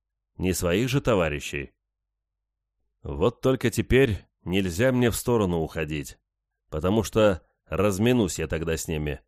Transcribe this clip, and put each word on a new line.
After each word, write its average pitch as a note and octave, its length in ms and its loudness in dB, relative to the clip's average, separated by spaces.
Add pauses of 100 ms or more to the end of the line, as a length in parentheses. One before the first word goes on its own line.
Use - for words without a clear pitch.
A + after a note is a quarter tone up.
(360)
Не F#2 160 -2
своих F2+ 360 0
же C3 120 0
товарищей. D2 720 -2 (1300)
Вот D2+ 380 -2
только C3 300 2
теперь A#2+ 560 2 (160)
нельзя C3 500 0
мне B2 180 4
в - 60 -4
сторону G2+ 440 0
уходить, D2+ 580 -6 (520)
потому F2+ 320 0
что G#2 440 2 (200)
разминусь G2+ 720 2
я D#2+ 100 -4
тогда E2 280 -2
с - 120 -8
ними. D2+ 400 -4